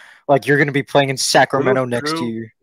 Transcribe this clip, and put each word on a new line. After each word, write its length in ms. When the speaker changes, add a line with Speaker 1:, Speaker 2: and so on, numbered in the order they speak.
Speaker 1:
like, 200
"You're 100
gonna 140
be 100
playing 280
in 40
Speaker 2:
Were 40
those 60
Speaker 1:
Sacramento 640
next 260
Speaker 2:
true? 140
Speaker 1:
year." 380